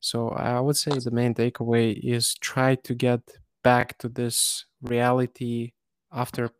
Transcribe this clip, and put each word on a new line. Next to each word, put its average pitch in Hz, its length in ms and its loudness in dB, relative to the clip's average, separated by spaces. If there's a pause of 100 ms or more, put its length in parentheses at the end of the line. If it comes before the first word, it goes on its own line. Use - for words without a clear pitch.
So 117 300 -4
I 123 300 -2
would 143 160 2
say - 220 -2
the 123 120 -4
main 120 240 2
takeaway 117 680 2
is 120 320 0
try 131 420 0
to - 180 -4
get 123 260 2 (420)
back 123 360 4
to - 100 -8
this - 580 -4 (160)
reality 120 920 0 (400)
after 123 480 -4